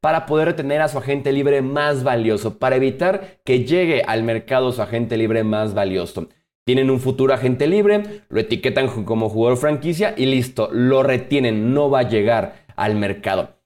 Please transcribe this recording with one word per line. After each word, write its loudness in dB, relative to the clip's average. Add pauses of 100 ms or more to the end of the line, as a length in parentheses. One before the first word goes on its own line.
para 0
poder 2
retener -2
a 2
su -4
agente -2
libre 2
más -2
valioso, 0
para 0
evitar -2
que 2
llegue 2
al -2
mercado 0
su -4
agente -2
libre 2
más 0
valioso. -4 (360)
Tienen 2
un 2
futuro 0
agente 0
libre, 0
lo -2
etiquetan -2
ju-, -6
como -2
jugador 2
franquicia -2
y 0
listo, 0
lo 4
retienen, 0
no 2
va 2
a 0
llegar 0 (120)
al 0
mercado. -2 (160)